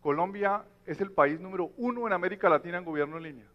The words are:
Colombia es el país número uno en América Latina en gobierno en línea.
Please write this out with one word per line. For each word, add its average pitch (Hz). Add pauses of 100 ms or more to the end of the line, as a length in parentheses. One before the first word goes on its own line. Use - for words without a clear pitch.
Colombia 196 (200)
es 160
el 196
país 156
número 190
uno 240
en 214
América 185
Latina 170
en 180
gobierno 151
en 165
línea. 135